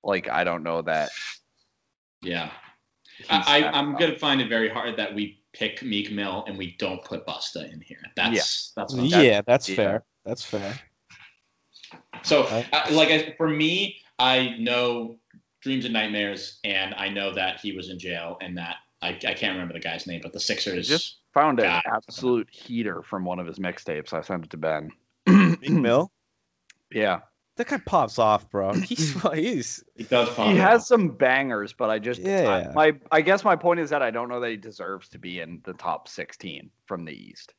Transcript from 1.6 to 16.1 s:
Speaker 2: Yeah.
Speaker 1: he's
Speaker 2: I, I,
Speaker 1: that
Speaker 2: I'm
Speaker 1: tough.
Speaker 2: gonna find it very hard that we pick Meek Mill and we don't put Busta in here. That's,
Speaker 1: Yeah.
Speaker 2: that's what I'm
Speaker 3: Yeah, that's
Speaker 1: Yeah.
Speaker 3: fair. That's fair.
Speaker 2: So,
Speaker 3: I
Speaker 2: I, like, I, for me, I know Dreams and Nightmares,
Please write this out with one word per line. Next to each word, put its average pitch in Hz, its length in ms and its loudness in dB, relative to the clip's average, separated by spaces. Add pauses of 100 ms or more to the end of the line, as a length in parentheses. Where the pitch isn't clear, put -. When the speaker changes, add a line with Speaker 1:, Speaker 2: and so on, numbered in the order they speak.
Speaker 2:
Yeah. 85 300 -6 (640)
Speaker 1:
he's - 100 -20
Speaker 2:
I, 156 140 2 (140)
I, 151 60 8
Speaker 1:
that 156 120 0
Speaker 2:
I'm 143 180 0
Speaker 1:
tough. - 80 -2
Speaker 2:
gonna 160 200 2
find 139 200 2
it 117 80 -2
very 113 200 2
hard 110 300 -6
that 101 140 -4
we 101 280 -6 (120)
pick - 300 -6
Meek 104 300 -4
Mill 101 340 -6
and 98 100 -10
we 90 220 -10
don't 92 260 -6
put - 220 -10
Busta - 460 -10
in 78 80 -16
here. - 180 -20 (160)
That's, 107 220 0
Speaker 1:
Yeah. - 440 -2
Speaker 2:
that's 101 140 -6
what 123 80 -2
I'm 165 220 6
Speaker 3:
Yeah, 104 200 6
that's 123 240 2
Speaker 1:
Yeah. 190 80 -4
Speaker 3:
fair. 113 280 2 (200)
That's 117 200 -8
fair. 104 340 -8 (1400)
Speaker 2:
So, 143 220 4
Speaker 3:
I 117 280 -2
Speaker 2:
I, 151 180 0
like, 156 200 4
I, 156 260 0
for 160 120 0
me, 165 520 0 (180)
I 127 400 2
know 120 600 -2 (420)
Dreams 135 240 -4
and 123 80 -4
Nightmares, 104 720 -4